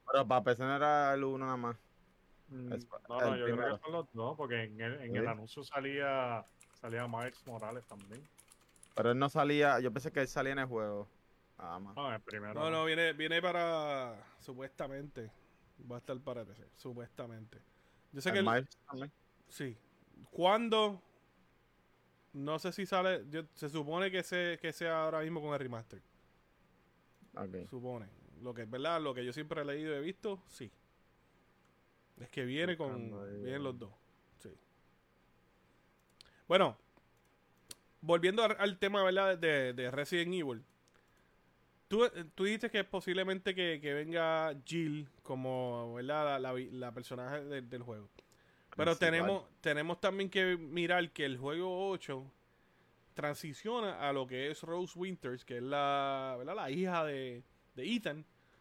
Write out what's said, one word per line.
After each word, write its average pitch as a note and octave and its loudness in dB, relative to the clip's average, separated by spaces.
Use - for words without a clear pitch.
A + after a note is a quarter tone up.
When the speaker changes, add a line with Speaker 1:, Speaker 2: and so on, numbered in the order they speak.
Speaker 1:
Pero C3+ 4
para B2+ 6
P B2 6
C A2+ -4
no C3+ 0
era D3 6
el C#3 0
uno C3 -2
nada C3 0
más. A#2 -2
Speaker 2:
Mm, B2+ -8
Speaker 1:
El B2 -4
sp-, - -14
Speaker 2:
no, A#2+ -2
no, A#2+ 4
Speaker 1:
el B2 -4
Speaker 2:
yo A#2+ -2
creo A#2+ 2
Speaker 1:
primero. B2 0
Speaker 2:
que - -12
son D#3+ -8
los E3 -6
dos, A#2+ -4
porque A#2+ -2
en G#2+ -8
el, A#2 -2
en A#2+ -4
el A2+ 2
Speaker 1:
Sí. A2+ 0
Speaker 2:
anuncio A2+ -8
salía, C3+ 0
salía A#2 -4
Miles A#2 -6
Morales A#2 -8
también. G2+ -16
Speaker 1:
Pero A2 6
él B2 4
no C#3 4
salía, C#3+ 6
yo B2+ 2
pensé B2+ -4
que D3 2
él C3 2
salía C3+ 0
en C#3 -2
el C3 0
juego. G#2 -2
Nada E2+ -8
más. G2 -12
Speaker 2:
No, C#3 -2
en A#2 -2
el A2 -6
primero G#2+ -8
Speaker 3:
No, D3+ 0
Speaker 2:
no. D#3+ 2
Speaker 3:
no, D#3+ 2
viene, D#3+ 4
viene D#3+ 2
para, D#3 0
supuestamente, C3+ -10
va A#2+ -8
a - -8
estar C3 -6
para B2 -6
P G2 -18
C, A2 -20
supuestamente. A#2 -12
Yo C#3 -10
sé C3+ -2
Speaker 1:
El F3+ 2
Speaker 3:
que G3+ 4
el G3 6
Speaker 1:
Miles B2 4
también. C3+ -10
Speaker 3:
Sí. C3 -8
¿Cuándo? G#3+ 4
No D3 -2
sé F#3 -2
si F#3 -4
sale, F#3 2
yo, D#3+ -4
se D3+ -6
supone D#3+ 0
que F#3 0
se, F3 0
que D#3+ -4
sea E3 0
ahora D#3+ 0
mismo D#3+ -2
con D3 -4
el C#3+ 0
remaster. A2+ -8
Speaker 1:
Ok. F#2 -8
Speaker 3:
Supone. B2 -8
Lo B2 -8
que A#2 -8
es G#2+ -10
verdad, D3+ 0
lo C#3+ -2
que B2 -6
yo B2 -4
siempre D3+ -6
he - -2
leído D3+ -4
y - -2
he - -4
visto, F#3+ -6
sí. - -14
Es A#2 -16
que C3+ -6
viene E3 0
con, B2+ -6
Speaker 2:
Buscando G2+ -10
ahí. G2+ -10
Speaker 3:
vienen C3 -6
los C3 -6
dos. G#2+ -12
Sí. G#2 -16
Bueno, E3 6
volviendo E3+ 4
al, G#3+ 6
al G3+ 2
tema, G3+ 4
¿verdad? F#3+ 6
De, D3 4
de B2 -2
Resident E3+ 0
Evil. C3+ -2
Tú, A#3 6
tú F#3+ 0
dijiste G#3+ 0
que G3+ 2
posiblemente F#3+ 0
que, E3+ 0
que D3 -2
venga D#3+ 2
Jill D3+ -2
como, B2+ -2
¿verdad? C#3 0
La, C3 -2
la, B2+ -2
la B2 -6
personaje B2+ -6
de, C#3+ -6
del B2 -10
juego. G#2+ -12
Pero D#3+ 4
Speaker 1:
Principal. - -10
Speaker 3:
tenemos, E3+ 4
tenemos D#3 0
también G3 2
que F#3 4
mirar E3+ 2
que D#3+ -2
el C3+ -2
juego F3+ -2
ocho C#3+ -6
transiciona D#3+ -2
a C#3 2
lo C3+ 0
que B2+ -4
es D3+ -8
Rose E3+ -6
Winters, F3 -6
que B2 -8
es A#2+ -4
la, C#3 0
¿verdad? D3 -6
La D#3 -4
hija F3 2
de, C3 -6
de D#3 -2
Ethan, D#3 -4